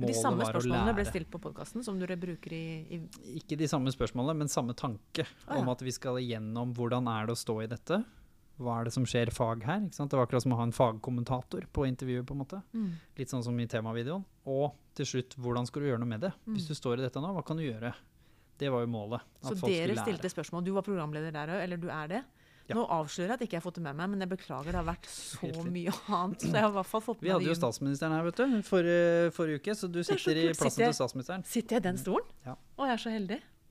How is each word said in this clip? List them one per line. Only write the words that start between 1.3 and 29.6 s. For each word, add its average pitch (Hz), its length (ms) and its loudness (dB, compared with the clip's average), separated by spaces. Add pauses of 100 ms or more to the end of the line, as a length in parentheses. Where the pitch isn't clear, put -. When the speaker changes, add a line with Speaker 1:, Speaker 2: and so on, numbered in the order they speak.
Speaker 2:
på 170 140 -10
podcasten 156 400 -8
som 202 160 -2
dere 180 160 -2
bruker 170 400 -8
i, 165 60 -6 (340)
i 165 40 -6 (420)
Speaker 1:
Ikke 147 180 -2
de 160 80 4
samme 135 240 2
spørsmålene, 127 460 0
men 147 100 0
samme 123 260 0
tanke 131 520 -4
Speaker 2:
Å, - 260 -12
ja. 285 80 2
Speaker 1:
om 170 80 2
at 127 160 -2
vi 127 80 -4
skal 127 300 -2
igjennom 120 520 -2
hvordan 123 380 0
er 110 160 0
det 117 80 0
å - 80 -4
stå 110 200 0
i 110 40 -4
dette, 160 320 0 (600)
hva 117 200 0
er 117 80 0
det 113 40 -4
som 131 160 2
skjer 117 200 4
i 120 40 -2
fag 113 320 0
her, 170 220 0
ikke 165 100 -8
sant? 143 160 -2
Det 139 60 4
var 123 80 6
akkurat 127 180 4
som 131 80 4
å 117 40 2
ha 117 100 2
en 120 100 0
fagkommentator 123 960 0
på 147 160 2
intervjuet, 123 400 -2
på 139 80 -6
en 139 60 -4
måte. 185 160 -10 (180)
Speaker 2:
Mm. 214 140 0 (260)
Speaker 1:
Litt 135 160 -6
sånn 123 120 -2
som 120 160 0
i 117 60 0
temavideoen. 120 580 -2 (280)
Og 139 220 2 (220)
til 143 120 -2
slutt, 127 320 -2
hvordan 123 280 2
skal 143 120 -6
du 143 80 0
gjøre 117 140 2
noe 120 80 0
med 110 160 -2
det? 196 60 -2 (120)
Speaker 2:
Mm. 220 140 -2
Speaker 1:
Hvis 175 100 -2
du 151 80 -4
står 123 240 0
i 131 60 0
dette 135 180 -2
nå, 180 80 -2
hva 180 120 -2
kan 156 120 -2
du 160 80 -2
gjøre? 120 300 -4 (680)
Det 143 80 0
var 123 160 2
jo 117 80 0
målet, 110 300 -4 (180)
at - 60 -8
Speaker 2:
Så 214 100 -2
Speaker 1:
folk 190 160 2
Speaker 2:
dere 170 220 2
Speaker 1:
skulle - 20 0
lære. - 80 0 (140)
Speaker 2:
stilte 185 160 -2
spørsmål. 170 320 -4
Du 190 100 0
var 190 80 0
programleder 156 480 -2
der 151 220 -4
også, 196 100 -2
eller 180 160 -4
du 170 80 -6
er 151 240 -6
det. 208 60 0 (500)
Speaker 1:
Ja. 226 80 -2
Speaker 2:
Nå 233 60 2 (100)
avslører 170 400 0
jeg 262 60 -2
at 247 80 -4
ikke 175 100 -4
jeg 165 60 -2
har - 80 -6
fått 170 100 -10
det 170 60 -4
med 143 100 -6
meg, 175 160 -2
men 196 80 -2
jeg 185 140 -2
beklager, 147 340 -6
det 175 80 0
har 170 140 0
vært - 180 -6
så - 320 -12
Speaker 1:
Helt 165 160 -4
fint. 170 220 -2
Speaker 2:
mye 175 160 0 (240)
annet, 190 260 -2
så 170 80 2
jeg 208 140 6
har - 20 6
i 202 80 -2
hvert 190 160 -2
fall 220 140 0
fått 226 180 -2
Speaker 1:
Vi 175 60 2
Speaker 2:
med 190 80 6
Speaker 1:
hadde 180 100 2
jo 165 80 4
Speaker 2:
det. 170 60 -2
Speaker 1:
statsministeren 139 500 0
her, 160 160 2
vet 170 80 -4
du, 240 320 4
forrige, 170 640 6
forrige 156 320 0